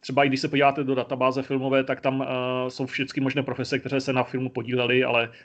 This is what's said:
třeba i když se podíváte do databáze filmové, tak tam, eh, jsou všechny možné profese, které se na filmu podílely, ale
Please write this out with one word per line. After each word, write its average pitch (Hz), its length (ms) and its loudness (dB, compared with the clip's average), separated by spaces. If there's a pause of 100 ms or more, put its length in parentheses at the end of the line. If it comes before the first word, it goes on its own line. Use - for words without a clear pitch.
třeba 139 220 2
i 143 40 4
když 131 140 0
se 127 60 -2
podíváte 143 360 4
do 131 120 0
databáze 127 480 0
filmové, 135 400 2
tak 135 180 -4
tam, 135 220 0
eh, 127 480 -4
jsou 131 140 -4
všechny - 380 -4
možné 135 200 0
profese, 135 360 -2
které 135 220 -2
se 135 120 -2
na 127 100 2
filmu 127 260 -4
podílely, 123 540 0
ale 117 280 0 (140)